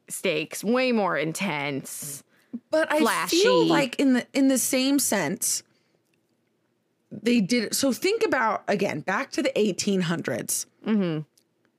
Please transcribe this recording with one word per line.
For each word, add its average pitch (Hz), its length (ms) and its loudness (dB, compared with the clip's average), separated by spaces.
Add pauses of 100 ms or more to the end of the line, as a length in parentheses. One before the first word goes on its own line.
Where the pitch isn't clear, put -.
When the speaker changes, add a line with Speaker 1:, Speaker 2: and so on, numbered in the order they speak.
Speaker 1:
stakes, 165 540 -4
way 254 280 0
more 190 260 0
intense, 147 1040 -4 (480)
Speaker 2:
But 311 220 0
I 302 80 2
Speaker 1:
flashy. 262 420 2
Speaker 2:
feel 494 240 4
like 294 320 2
in 269 160 4
the, 247 200 0
in 269 160 4
the 262 80 4
same 269 420 0
sense, - 640 -2 (1500)
they 233 280 2
did. 214 340 0
So 269 200 0
think 440 320 0
about, 254 420 0
again, 190 320 -2
back 202 320 -4
to 320 100 -4
the - 160 -2
eighteen 196 440 0
hundreds. 156 680 -4 (180)
Speaker 1:
Mm-hmm. 180 360 0 (580)